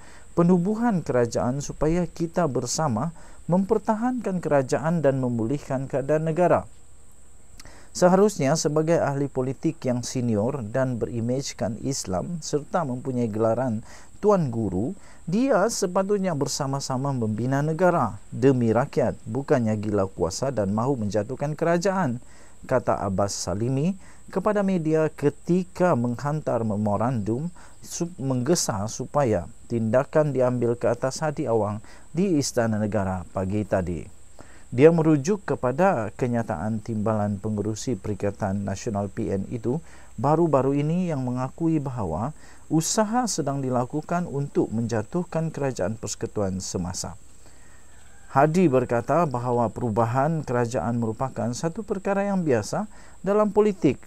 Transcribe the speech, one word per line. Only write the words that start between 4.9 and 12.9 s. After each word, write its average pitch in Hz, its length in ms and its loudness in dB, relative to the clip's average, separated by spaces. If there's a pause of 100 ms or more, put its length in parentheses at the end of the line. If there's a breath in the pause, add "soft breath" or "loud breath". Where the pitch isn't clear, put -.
dan 135 240 4
memulihkan 127 640 -2
keadaan 151 400 0
negara. 160 400 4 (1300 loud breath)
Seharusnya 180 640 4
sebagai 156 400 2
ahli 139 320 0
politik 131 560 -2
yang 123 160 0
senior 120 560 0
dan 123 400 -2
berimejkan 120 880 -4
Islam 139 560 -4
serta 156 400 -2
mempunyai 123 480 -2